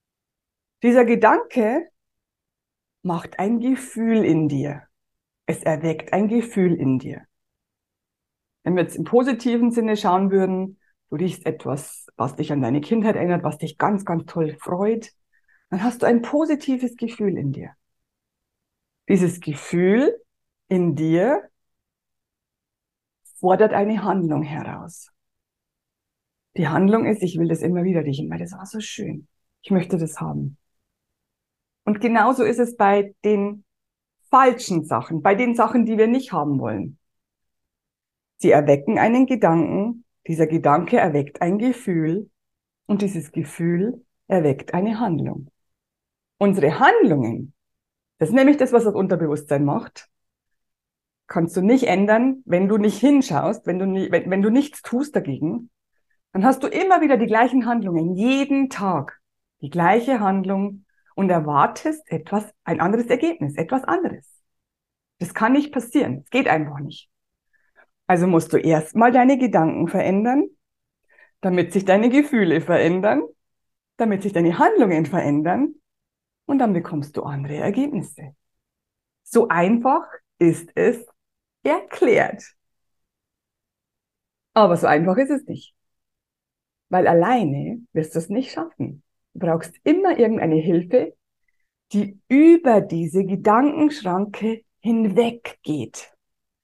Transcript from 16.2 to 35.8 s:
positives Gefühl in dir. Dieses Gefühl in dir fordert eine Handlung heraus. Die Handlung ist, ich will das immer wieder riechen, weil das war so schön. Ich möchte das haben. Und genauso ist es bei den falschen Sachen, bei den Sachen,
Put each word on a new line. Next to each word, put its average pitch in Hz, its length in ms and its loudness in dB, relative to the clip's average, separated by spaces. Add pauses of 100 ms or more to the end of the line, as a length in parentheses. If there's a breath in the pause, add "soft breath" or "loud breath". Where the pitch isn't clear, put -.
positives 277 720 -4
Gefühl 208 420 -4
in 139 140 -6
dir. - 200 -14 (1400)
Dieses 175 320 2
Gefühl 190 800 0 (480)
in 175 260 0
dir 170 540 0 (1900)
fordert 190 320 4
eine 208 320 -2
Handlung 165 380 0
heraus. - 680 -12 (1500)
Die 175 120 0
Handlung 190 380 2
ist, 214 160 -2
ich 160 160 -4
will 165 100 0
das 165 140 -4
immer 175 220 -2
wieder 170 200 0
riechen, 143 260 -6
weil 165 80 -8
das 175 140 -12
war 190 140 -18
so 220 140 -12
schön. - 480 -12 (340)
Ich - 80 -6
möchte 185 260 0
das 160 240 -6
haben. 147 380 -8 (1300)
Und 208 160 -2
genauso 233 440 2
ist 233 140 0
es 240 180 -2
bei 202 380 2 (100)
den 208 400 -2 (640)
falschen 240 540 2
Sachen, 147 380 -4
bei 196 120 2
den 240 200 0
Sachen, 226 320 2